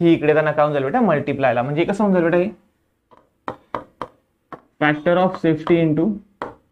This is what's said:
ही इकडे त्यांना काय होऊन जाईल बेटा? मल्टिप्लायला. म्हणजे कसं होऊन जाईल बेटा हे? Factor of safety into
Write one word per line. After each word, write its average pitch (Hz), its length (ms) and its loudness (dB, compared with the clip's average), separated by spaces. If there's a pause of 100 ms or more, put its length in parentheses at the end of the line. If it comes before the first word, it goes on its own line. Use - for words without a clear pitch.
ही 170 120 6
इकडे 151 200 0
त्यांना 156 180 0
काय 147 120 2
होऊन 151 100 0
जाईल 139 120 -2
बेटा? 139 160 0
मल्टिप्लायला. 135 600 0
म्हणजे 147 240 -2
कसं 208 180 -2
होऊन 196 100 2
जाईल 175 120 2
बेटा 170 120 0
हे? 180 120 0 (2250)
Factor 151 380 0
of 185 200 0
safety 160 400 0
into 160 260 2 (680)